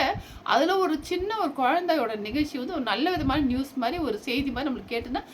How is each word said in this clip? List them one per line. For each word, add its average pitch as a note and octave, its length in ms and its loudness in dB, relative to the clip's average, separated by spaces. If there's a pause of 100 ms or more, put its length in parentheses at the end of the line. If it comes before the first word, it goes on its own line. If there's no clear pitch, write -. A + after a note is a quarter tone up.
(440)
அதுல E4 340 4
ஒரு F4 240 2
சின்ன F#4+ 360 -2
ஒரு F4 200 0
குழந்தையோட C#4 580 2
நிகழ்ச்சி A#3+ 420 -2
வந்து B3+ 160 -6
ஒரு D#4 80 -2
நல்ல B3 280 0
விதமான D4+ 300 2
நியூஸ் C4 360 0
மாதிரி, C4 280 -2
ஒரு A3 140 -2
செய்தி C4+ 340 -2
மாதிரி B3+ 220 -2
நம்மளுக்கு G#3 180 -8
கேட்டுன்னா A#3+ 320 -4 (100)